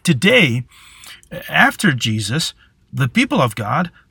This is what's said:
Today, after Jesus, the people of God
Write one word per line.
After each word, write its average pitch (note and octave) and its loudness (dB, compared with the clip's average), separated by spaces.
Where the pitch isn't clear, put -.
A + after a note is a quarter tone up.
Today, D#3 2
after F#3 2
Jesus, A2+ -4
the C3 0
people B3+ 0
of B2 0
God C3 -4